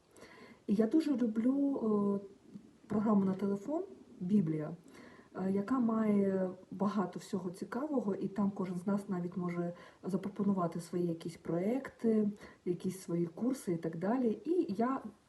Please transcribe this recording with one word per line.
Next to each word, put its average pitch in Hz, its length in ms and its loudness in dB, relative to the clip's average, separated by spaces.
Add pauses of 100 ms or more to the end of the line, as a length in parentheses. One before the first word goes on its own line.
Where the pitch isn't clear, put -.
(680)
І 214 60 2
я 220 140 6
дуже 294 280 4
люблю, 226 1080 2
е, - 40 -14 (600)
програму 208 380 4
на 190 80 2
телефон 202 500 -2 (360)
"Біблія", 165 560 2 (600)
е, 190 160 -2
яка 202 280 0
має 202 680 4 (220)
багато 190 480 0
всього 180 320 -6
цікавого, 240 640 -2
і - 120 -4
там 202 240 0
кожен 180 280 -4
з 202 80 -8
нас 202 220 0
навіть 180 280 -4
може 175 360 -2 (300)
запропонувати 185 760 0
свої 175 260 -2
якісь 165 300 -6
проекти, 214 920 0 (340)
якісь 180 360 -2
свої 170 240 0
курси 226 480 -2
і 165 40 -2
так 165 200 -4
далі. 220 480 0
І 320 280 0
я 240 280 0 (280)